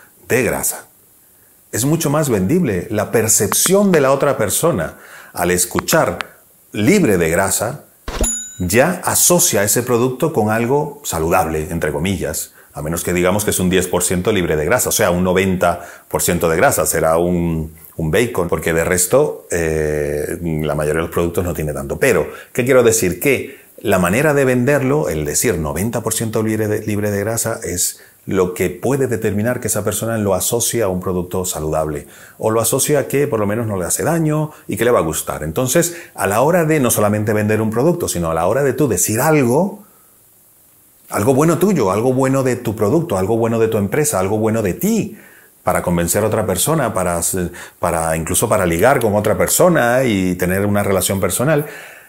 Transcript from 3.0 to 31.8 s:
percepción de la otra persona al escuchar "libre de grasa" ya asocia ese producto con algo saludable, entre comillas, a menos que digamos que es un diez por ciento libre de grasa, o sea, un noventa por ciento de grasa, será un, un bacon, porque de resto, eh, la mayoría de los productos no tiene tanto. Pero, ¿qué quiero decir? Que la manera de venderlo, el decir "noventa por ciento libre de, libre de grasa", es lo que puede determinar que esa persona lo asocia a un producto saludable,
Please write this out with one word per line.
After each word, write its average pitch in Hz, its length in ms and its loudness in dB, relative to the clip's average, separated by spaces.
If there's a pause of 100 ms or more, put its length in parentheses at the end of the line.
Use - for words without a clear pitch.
percepción 120 800 2
de 160 80 4
la 135 140 4
otra 139 240 2
persona 101 600 -2 (340)
al 90 180 0
escuchar 90 680 0 (520)
"libre 117 460 4
de 82 120 2
grasa" 98 540 -2 (720)
ya 127 460 2
asocia 117 640 2
ese 113 180 0
producto 127 480 0
con 110 180 0
algo 127 540 -2
saludable, 80 680 0
entre 78 200 -2
comillas, 78 600 -4 (200)
a 76 80 -10
menos 82 220 -6
que 98 80 -4
digamos 90 320 2
que - 80 0
es - 80 -2
un 92 100 0
diez 90 180 4
por 90 140 -2
ciento 92 300 0
libre 85 240 0
de 76 80 0
grasa, 98 240 0
o 82 60 0
sea, 98 180 2
un 87 140 0
noventa 90 600 0 (220)
por 78 140 -4
ciento 87 260 0
de 82 80 2
grasa, 117 300 2
será 80 320 2
un, 85 580 0 (220)
un 78 140 -2
bacon, 95 360 0
porque 82 240 -2
de 82 140 2
resto, 127 680 2
eh, 78 880 -2
la 78 320 -2
mayoría 76 280 0
de 82 60 -4
los - 60 -12
productos 87 300 -2
no 87 100 -4
tiene 76 200 -4
tanto. 71 260 -8
Pero, 98 300 2 (240)
¿qué 123 100 0
quiero 127 180 6
decir? 139 380 2
Que 120 400 -2 (220)
la 98 180 2
manera 123 340 2
de 139 120 4
venderlo, 135 640 2
el 78 160 -4
decir 87 320 0
"noventa 85 420 -4
por 107 140 -4
ciento 110 300 -2
libre 110 260 -2
de, 107 160 -2
libre 104 260 -2
de 101 80 -2
grasa", 113 420 -4
es 90 380 -6 (260)
lo 92 280 0
que 92 160 -2
puede 131 380 -2
determinar 110 520 -2
que 123 80 -6
esa 104 160 -4
persona 113 340 -4
lo 98 160 0
asocia 113 520 -2
a - 20 0
un 92 140 -2
producto 92 420 -4
saludable, 78 640 -4 (300)